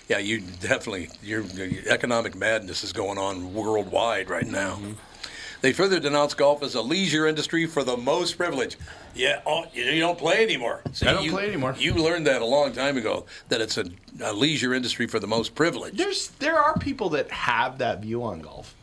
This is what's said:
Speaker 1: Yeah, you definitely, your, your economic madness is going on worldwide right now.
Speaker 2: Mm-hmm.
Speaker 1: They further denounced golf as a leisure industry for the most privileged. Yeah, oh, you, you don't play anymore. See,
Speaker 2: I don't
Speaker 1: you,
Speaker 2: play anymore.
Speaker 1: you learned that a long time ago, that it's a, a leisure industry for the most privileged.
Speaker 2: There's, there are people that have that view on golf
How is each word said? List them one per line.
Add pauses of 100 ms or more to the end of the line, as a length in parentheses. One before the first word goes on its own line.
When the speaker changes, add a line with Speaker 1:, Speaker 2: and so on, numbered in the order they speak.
Speaker 1:
Yeah,
you (200)
definitely, (120)
your,
your
economic
madness
is
going
on
worldwide
right
now.
Speaker 2:
Mm-hmm. (680)
Speaker 1:
They
further
denounced
golf
as
a
leisure
industry
for
the
most
privileged. (380)
Yeah,
oh,
you,
you
don't
play
anymore. (120)
See,
Speaker 2:
I
don't
Speaker 1:
you,
Speaker 2:
play
anymore.
Speaker 1:
you
learned
that
a
long
time
ago, (240)
that
it's
a, (360)
a
leisure
industry
for
the
most
privileged.
Speaker 2:
There's, (120)
there
are
people
that
have
that
view
on
golf